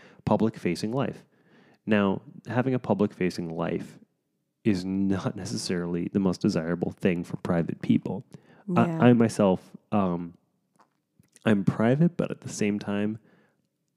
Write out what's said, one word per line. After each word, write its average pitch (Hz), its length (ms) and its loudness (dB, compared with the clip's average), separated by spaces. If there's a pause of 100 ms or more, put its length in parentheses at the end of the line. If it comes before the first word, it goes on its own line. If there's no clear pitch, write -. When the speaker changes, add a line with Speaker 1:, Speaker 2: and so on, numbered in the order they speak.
(240)
Speaker 1:
public-facing 107 720 -2
life. - 320 -6 (600)
Now, 101 360 2 (260)
having 123 260 0
a 127 60 -2
public-facing 92 760 -2
life 85 460 -6 (640)
is 92 220 2
not 95 500 -2
<laughs> - 0 -
necessarily 87 800 -4
the 104 80 0
most 92 180 0
desirable 87 520 0
thing 87 340 -2
for - 120 -10
private - 440 -2
people. - 420 0 (500)
Speaker 2:
Yeah. 160 280 2
Speaker 1:
I, 123 80 8
I 123 40 8
myself, 107 460 4 (320)
um, 87 440 -2 (1120)
I'm 101 200 2
private, 143 500 2
but - 160 -2
at - 100 -8
the - 80 -12
same 104 300 -2
time, 104 380 -2 (800)